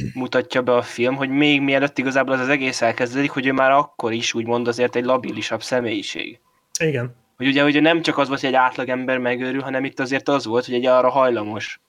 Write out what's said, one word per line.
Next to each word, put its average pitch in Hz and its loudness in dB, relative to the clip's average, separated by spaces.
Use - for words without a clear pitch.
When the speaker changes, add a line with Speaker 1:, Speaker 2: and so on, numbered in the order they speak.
Speaker 1:
mutatja 127 -2
be 123 2
a 120 4
film, 120 -2
hogy 135 -4
még 143 4
mielőtt 139 2
igazából 131 0
az, 131 2
az 127 0
egész 131 0
elkezdődik, 123 0
hogy 131 -4
ő 135 4
már 135 4
akkor 139 0
is 117 -4
úgymond 117 -2
azért 120 0
egy 123 0
labilisabb 113 -2
személyiség. 110 -4
Speaker 2:
Igen. 135 -2
Speaker 1:
Hogy 127 -2
ugye, 135 2
hogy 147 4
nem 160 4
csak 156 -2
az 139 2
volt, 135 -4
hogy 135 -2
egy 127 0
átlagember 127 0
megőrül, 127 -2
hanem 135 -4
itt 135 -6
azért 135 -2
az 139 0
volt, 117 0
hogy 127 -6
egy 123 -2
arra 127 4
hajlamos 117 -2